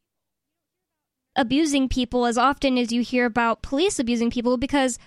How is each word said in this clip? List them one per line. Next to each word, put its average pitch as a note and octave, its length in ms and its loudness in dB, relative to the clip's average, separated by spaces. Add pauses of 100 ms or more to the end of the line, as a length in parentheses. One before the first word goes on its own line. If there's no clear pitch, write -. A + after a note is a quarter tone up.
(1300)
abusing C#4 540 0
people B3 380 0
as A#3 120 0
often C4 400 2
as A3+ 140 -2
you A#3+ 100 0
hear B3 240 0
about A#3 360 0
police E4 360 -2
abusing A#3 320 0
people B3 260 0
because, C4 500 0